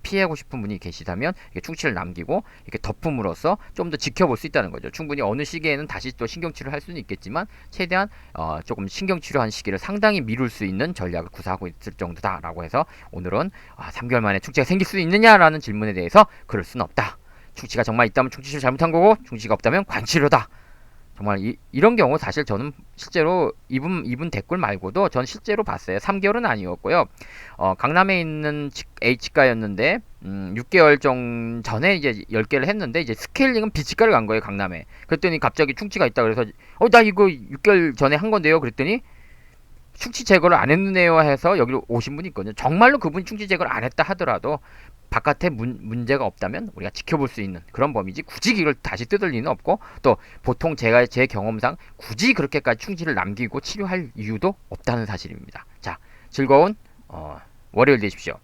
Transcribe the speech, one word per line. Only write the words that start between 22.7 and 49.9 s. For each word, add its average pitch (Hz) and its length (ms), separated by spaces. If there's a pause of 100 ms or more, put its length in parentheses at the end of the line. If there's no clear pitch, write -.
실제로 170 580 (160)
이분, 151 360
이분 131 260
댓글 135 280
말고도 104 500
전 131 160
실제로 208 400
봤어요. - 340
삼 196 220
개월은 214 240
아니었고요. 113 640 (500)
어, 95 180
강남에 180 460
있는 151 500
치-, - 140 (180)
A치과였는데, 120 1000 (240)
음, 95 320
육 123 120
개월 151 300
정-, 120 640
전에 160 320
이제 131 260 (100)
열 110 120
개를 135 240
했는데, 170 320
이제 117 140
스케일링은 233 560
B치과를 214 420
간 113 140
거예요, 110 160
강남에. 98 420 (220)
그랬더니 160 320
갑자기 143 360
충치가 196 320
있다 120 160
그래서, 113 220 (340)
"어, 226 120
나 233 100
이거 196 300
육 131 320
개월 175 320
전에 143 220
한 208 140
건데요." 160 300
그랬더니 143 400 (960)
"충치 - 300
제거를 175 340
안 135 120
했네요." 180 500
해서 156 360
여기로 127 320
오신 120 280
분이 175 120
있거든요. 104 240
정말로 226 460
그분이 175 260
충치 208 240
제거를 160 240
안 110 120
했다 - 180
하더라도 151 560 (500)
바깥에 151 420
문-, 120 320
문제가 120 440
없다면 208 480
우리가 190 160
지켜볼 143 380
수 - 120
있는 95 200 (100)
그런 139 220
범위지, 95 300
굳이 - 280
이걸 160 240
다시 107 320
뜯을 196 240
리는 123 180
없고, 165 300 (240)